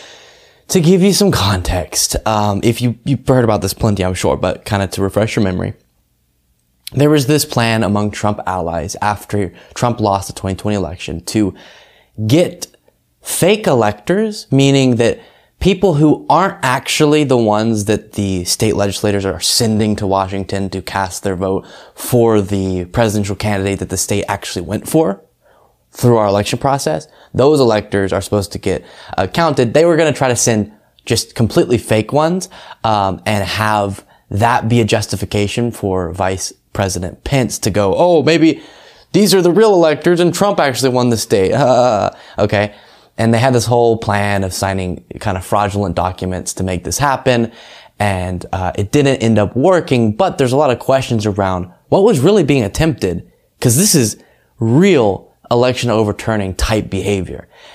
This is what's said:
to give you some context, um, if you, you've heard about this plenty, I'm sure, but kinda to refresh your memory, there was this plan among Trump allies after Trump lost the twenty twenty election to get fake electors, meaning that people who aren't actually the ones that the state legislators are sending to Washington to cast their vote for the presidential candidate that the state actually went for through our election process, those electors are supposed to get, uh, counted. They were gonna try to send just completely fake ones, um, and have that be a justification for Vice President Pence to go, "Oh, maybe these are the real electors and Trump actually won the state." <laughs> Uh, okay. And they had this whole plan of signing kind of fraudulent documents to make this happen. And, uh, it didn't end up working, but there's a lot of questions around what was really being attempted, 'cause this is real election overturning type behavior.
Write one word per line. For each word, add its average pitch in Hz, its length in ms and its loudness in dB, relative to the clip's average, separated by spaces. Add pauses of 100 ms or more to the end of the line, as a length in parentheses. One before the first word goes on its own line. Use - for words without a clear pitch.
(680)
to 185 120 2
give 170 200 4
you 190 140 4
some 202 160 2
context, 90 840 -2 (100)
um, 104 360 0
if 120 200 0
you, 120 220 -2
you've 135 220 -2
heard 127 180 4
about 104 180 2
this 95 100 -2
plenty, 101 320 0
I'm 92 80 -2
sure, - 240 0
but - 300 -4
kinda 98 220 -2
to 95 140 -6
refresh 101 340 -2
your 117 60 0
memory, 92 300 -2 (1200)
there 139 160 2
was 151 180 2
this 147 200 0
plan 113 360 0
among 104 280 0
Trump 104 360 -4
allies 85 540 -4
after 104 540 -4 (180)
Trump 113 280 -2
lost 98 260 0
the - 80 -14
twenty 95 220 -6
twenty 104 200 -4
election 82 500 -8
to 104 280 0 (720)
get 151 400 0 (560)
fake 208 440 0
electors, 170 840 -2
meaning 135 460 4
that 113 240 0 (400)
people 190 340 2
who 147 340 2
aren't 175 340 2
actually 147 600 2
the 131 140 2
ones 107 480 0
that 107 280 -2
the 95 300 -2
state - 320 -2
legislators 101 480 -2
are 87 160 -4
sending 110 560 0
to 104 100 -6
Washington 98 640 -2
to 92 120 -8
cast 95 400 -6
their 98 140 -2
vote 95 280 -2 (300)
for 113 480 2
the 95 440 -2
presidential 104 500 -2
candidate 98 420 -2
that 90 100 -6
the 95 80 -6
state 101 320 -2
actually 95 340 -6
went 101 260 -6
for 170 340 0 (720)
through 120 240 2
our 107 100 2
election 101 320 0
process, 143 480 -2 (280)
those 143 260 4
electors 104 520 0
are 95 80 -2
supposed 101 320 -4
to - 60 -8
get, - 260 -4 (340)
uh, 95 80 0
counted. 131 480 0
They 156 100 4
were 170 120 4
gonna 156 160 2
try 131 160 0
to 120 80 0
send 107 360 0 (320)
just - 300 -4
completely 123 440 0
fake 110 340 -2
ones, 165 360 0 (360)
um, 101 420 0
and 104 180 -2
have 101 600 -2 (260)
that 113 380 0
be 120 120 4
a 113 40 4
justification 104 880 -2
for 92 400 -4
Vice 95 400 -4 (200)
President 90 520 -6
Pence 131 340 -2
to 110 120 -2
go, 98 260 0
"Oh, 170 260 4
maybe 160 400 2 (500)
these 185 220 4
are 185 80 4
the 170 80 4
real 208 240 4
electors 165 460 2
and 170 120 2
Trump 190 280 0
actually 131 300 0
won 123 200 2
the 113 60 2
state." 95 360 0
<laughs> 117 80 0
Uh, 123 500 2 (280)
okay. 104 340 0 (480)
And 113 120 2
they 113 60 2
had 131 140 2
this 113 140 2
whole 117 320 2
plan 101 460 -2
of 92 80 -6
signing 95 520 -4 (160)
kind 95 160 -4
of 95 80 -8
fraudulent 101 500 -2
documents 90 600 -6
to 92 100 -6
make 92 200 -4
this - 140 -6
happen. 127 540 0 (460)
And, 92 540 -2
uh, 92 240 -4
it 101 140 -4
didn't 139 320 2
end 113 160 2
up 101 160 0
working, 131 580 2
but - 260 -2
there's 127 140 2
a 131 40 2
lot 147 140 4
of 117 80 0
questions 123 480 0
around 95 420 -2 (220)
what 180 120 4
was 208 160 4
really 185 240 4
being 135 220 2
attempted, 101 640 -2 (300)
'cause 120 160 2
this 175 180 2
is 120 220 2 (420)
real 120 680 2 (220)
election 120 400 0
overturning 104 640 -2
type 107 340 -2
behavior. 98 580 -4 (280)